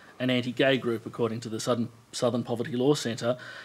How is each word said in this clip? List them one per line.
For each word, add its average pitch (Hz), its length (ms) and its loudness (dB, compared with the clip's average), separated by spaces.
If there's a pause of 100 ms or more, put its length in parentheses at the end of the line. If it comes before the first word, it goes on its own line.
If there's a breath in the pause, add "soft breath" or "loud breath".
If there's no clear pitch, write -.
(200 loud breath)
an 127 100 0
anti-gay 127 480 4
group, 117 300 -2
according 113 340 -2
to 117 80 -8
the 107 100 -6
Southern, 117 300 0 (240)
Southern 120 320 0
Poverty 117 320 -4
Law 127 160 4
Centre, 120 460 -2 (260 loud breath)